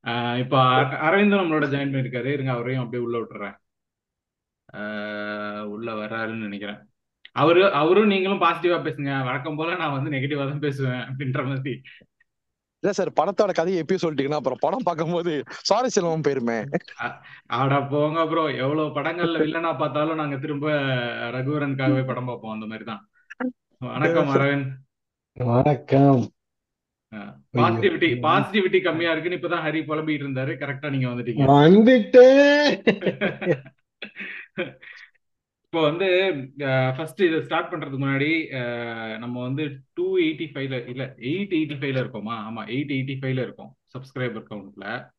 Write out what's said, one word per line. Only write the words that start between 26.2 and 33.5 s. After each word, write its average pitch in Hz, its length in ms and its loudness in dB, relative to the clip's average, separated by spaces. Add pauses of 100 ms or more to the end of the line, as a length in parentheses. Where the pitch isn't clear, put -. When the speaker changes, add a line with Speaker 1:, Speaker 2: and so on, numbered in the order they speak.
Speaker 1:
ஆ, 104 260 -16 (120)
பாசிட்டிவிட்டி, 127 520 2
Speaker 3:
ஐயோ. 131 120 2
Speaker 1:
பாசிட்டிவிட்டி 185 680 2
கம்மியா 165 300 0
இருக்குன்னு 165 360 -4
இப்பதான் 170 120 -2
ஹரி 156 240 -2
புலம்பிட்டு 151 380 -2
இருந்தாரு, 135 320 -4
கரெக்டா 139 360 -8
நீங்க 135 180 -2
வந்துட்டீங்க. 120 380 0
Speaker 3:
வந்துட்டேன். 247 1400 8 (1700)